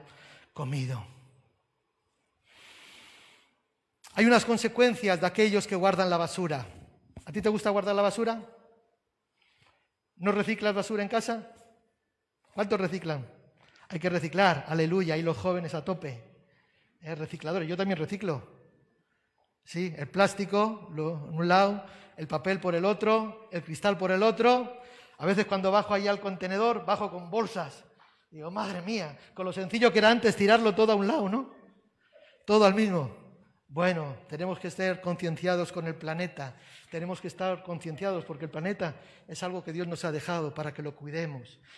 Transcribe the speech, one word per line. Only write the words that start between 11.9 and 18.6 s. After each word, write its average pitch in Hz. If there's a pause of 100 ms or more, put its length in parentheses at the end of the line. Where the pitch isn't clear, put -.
¿Cuántos 202
reciclan? 160 (600)
Hay 175
que 175
reciclar, 170
aleluya, 160
y 160
los 165
jóvenes 180
a 151
tope. 139 (760)
Eh, 165
recicladores, 156
yo 175
también 190
reciclo. 160 (1200)